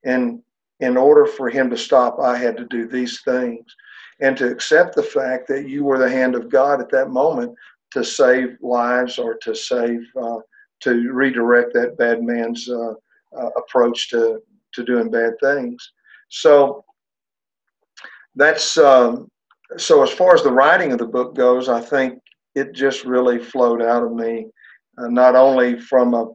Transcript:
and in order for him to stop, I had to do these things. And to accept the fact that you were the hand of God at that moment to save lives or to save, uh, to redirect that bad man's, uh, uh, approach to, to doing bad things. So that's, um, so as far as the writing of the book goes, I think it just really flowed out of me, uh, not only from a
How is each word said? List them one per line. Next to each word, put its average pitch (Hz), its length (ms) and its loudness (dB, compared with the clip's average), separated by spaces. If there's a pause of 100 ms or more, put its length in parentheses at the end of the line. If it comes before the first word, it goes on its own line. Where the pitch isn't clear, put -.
and 127 200 -2 (560)
in 127 160 -2
order 147 280 6
for 135 240 -4
him 127 220 -2
to 117 60 -6
stop, 123 420 0
I 123 180 0
had 120 220 -2
to 120 80 -14
do 117 220 -8
these 123 340 -6
things. 123 420 -4 (560)
And 135 160 0
to 131 180 -2
accept - 400 0
the 147 140 -2 (100)
fact 127 300 -6
that 139 200 -6
you 143 160 -8
were 135 140 0
the 127 220 0
hand 127 160 0
of 117 120 -10
God 139 320 2
at 123 100 -10
that 135 200 0 (100)
moment 131 320 -2 (400)
to 123 120 -4
save 127 560 0
lives 123 580 -2
or 113 240 -6
to 110 120 -8
save, 117 480 -4 (180)
uh, 117 180 -8 (460)
to 131 60 0 (220)
redirect 120 640 0
that 120 240 -4
bad 117 240 0
man's, 117 460 -6
uh, 117 260 -8 (440)
uh, - 120 -8 (120)
approach 120 480 -2
to, 113 300 -2 (340)
to 120 100 -10
doing 120 260 -2
bad 113 220 -2 (100)
things. 131 360 -2 (500)
So 143 560 4 (1500)
that's, - 420 0
um, 127 500 4 (500)
so 147 240 4
as 123 80 2
far 180 240 4
as - 100 4
the 127 160 2
writing 160 320 2
of 117 60 -4
the 113 180 -8
book 123 180 -4
goes, 127 340 2
I 120 120 -2
think 127 400 -4 (340)
it 139 180 -6
just 131 320 -4
really 127 340 0 (140)
flowed 120 300 0
out 120 220 0
of 113 80 -6
me, 113 340 -6 (520)
uh, 120 100 -10
not 127 260 4
only 127 360 4 (100)
from 123 340 0
a 113 200 -4